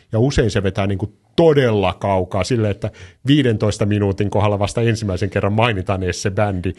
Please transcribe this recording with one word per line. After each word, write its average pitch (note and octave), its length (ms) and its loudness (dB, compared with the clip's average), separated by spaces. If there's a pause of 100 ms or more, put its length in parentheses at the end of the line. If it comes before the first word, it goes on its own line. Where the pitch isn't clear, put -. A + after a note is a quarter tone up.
(120)
Ja A2 60 0
usein C3 320 2
se G2+ 120 -2
vetää G2 240 -2
niinku G2+ 280 -4 (220)
todella B2 580 4
kaukaa F#2+ 500 -2
silleen, G#2+ 260 0
että G2+ 200 -6 (360)
viidentoista A2+ 600 2
minuutin G2+ 440 0
kohdalla G#2 280 0
vasta G2+ 240 -2
ensimmäisen G#2+ 480 -2
kerran G2+ 220 -2
mainitaan G2+ 500 0
edes F2+ 200 -4
se G#2+ 80 -2
bändi. F#2+ 480 -2